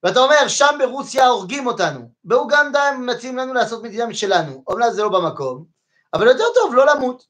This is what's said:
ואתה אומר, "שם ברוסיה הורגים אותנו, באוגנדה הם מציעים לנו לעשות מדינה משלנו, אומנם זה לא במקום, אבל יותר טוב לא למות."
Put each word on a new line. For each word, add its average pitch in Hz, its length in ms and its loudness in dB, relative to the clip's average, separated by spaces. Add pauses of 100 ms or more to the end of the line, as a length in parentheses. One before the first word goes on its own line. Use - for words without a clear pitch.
ואתה 185 180 2
אומר, 269 280 4
"שם 285 300 2
ברוסיה 262 480 0
הורגים 247 400 -2
אותנו, 151 440 -4 (140)
באוגנדה 285 640 2
הם 254 180 -6
מציעים 247 300 -8
לנו 262 180 -6
לעשות 226 280 -2
מדינה 226 240 -6
משלנו, 175 600 -2
אומנם 233 240 0
זה 196 120 -4
לא 208 60 0
במקום, 156 560 -4 (500)
אבל 185 120 2
יותר 262 180 4 (100)
טוב 403 200 2
לא 269 120 6
למות." 262 440 0